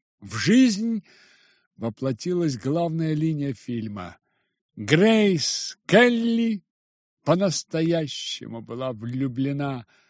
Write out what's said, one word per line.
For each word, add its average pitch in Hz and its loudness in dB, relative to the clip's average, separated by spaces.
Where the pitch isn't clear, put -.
В 101 -10
жизнь 220 2
воплотилась 135 -4
главная 160 -2
линия 151 -2
фильма. 104 -8
Грейс 190 2
Келли 226 4
по-настоящему 160 -2
была 123 -8
влюблена 131 -4